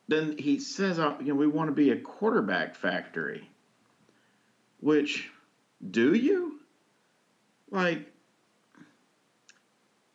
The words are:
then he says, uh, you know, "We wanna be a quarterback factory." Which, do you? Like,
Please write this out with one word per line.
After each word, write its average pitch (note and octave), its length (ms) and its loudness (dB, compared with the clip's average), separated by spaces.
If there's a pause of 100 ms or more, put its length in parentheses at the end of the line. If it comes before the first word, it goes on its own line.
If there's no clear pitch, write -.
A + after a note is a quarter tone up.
then D#3 300 0
he C#3 220 0
says, F#3 400 -4
uh, D3 200 0
you B2+ 80 -8
know, C#3+ 80 0
"We D3 120 2
wanna D#3 240 0
be C#3 200 4
a A2 80 0
quarterback G2 760 -2
factory." F2 720 -6 (1300)
Which, D3 500 0 (600)
do A#2+ 220 4
you? E4 460 0 (1120)
Like, F3 400 -2 (2000)